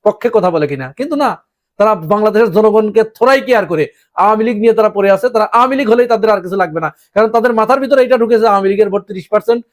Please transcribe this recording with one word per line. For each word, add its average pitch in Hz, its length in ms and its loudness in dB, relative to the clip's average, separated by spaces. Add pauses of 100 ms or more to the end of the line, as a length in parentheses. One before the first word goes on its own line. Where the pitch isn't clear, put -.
পক্ষে 208 300 0
কথা 185 220 2
বলে 151 120 -2
কিনা, 135 200 -8 (100)
কিন্তু 294 180 -6
না, 277 160 -2 (480)
তারা 214 160 2
বাংলাদেশের 208 560 0
জনগণকে 214 520 2
থোড়াই 262 380 0
কেয়ার 214 240 0
করে। 156 180 -2 (320)
আওয়ামী 214 280 0
লীগ 226 200 -4
নিয়ে 226 100 4
তারা 214 160 0
পড়ে 196 220 0
আছে, 196 180 0
তারা 214 160 0 (100)
আওয়ামী 254 200 2
লীগ 269 140 -2
হলেই 240 180 2
তাদের 220 220 0
আর 202 120 0
কিছু 180 140 -10
লাগবে 170 240 -4
না, 160 100 -6 (240)
কারণ 214 220 2
তাদের 233 180 2
মাথার 220 260 2
ভিতরে 262 240 0
এটা 254 140 0
ঢুকেছে 226 300 2
আওয়ামী 196 220 2
লীগের 202 200 0
ভোট 196 180 -4
ত্রিশ 185 200 -14
পার্সেন্ট 233 340 -2 (120)